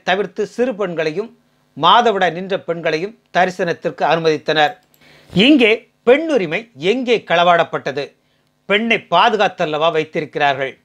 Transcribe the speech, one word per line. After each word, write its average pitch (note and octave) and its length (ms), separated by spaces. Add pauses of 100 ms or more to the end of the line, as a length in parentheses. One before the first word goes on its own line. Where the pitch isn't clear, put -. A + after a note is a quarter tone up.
தவிர்த்து F#3+ 440
சிறு B3 280
பெண்களையும் F3 560 (460)
மாதவிடாய் F#3 600
நின்ற F#3+ 240
பெண்களையும் E3 560 (140)
தரிசனத்திற்கு F3+ 760
அனுமதித்தனர். D#3 680 (580)
இங்கே A#3+ 420 (300)
பெண்ணுரிமை A#3+ 580 (260)
எங்கே A#3+ 360
களவாடப்பட்டது? E3+ 840 (640)
பெண்ணை G#3+ 380
பாதுகாத்தல்லவா F3+ 840
வைத்திருக்கிறார்கள். D3 840 (120)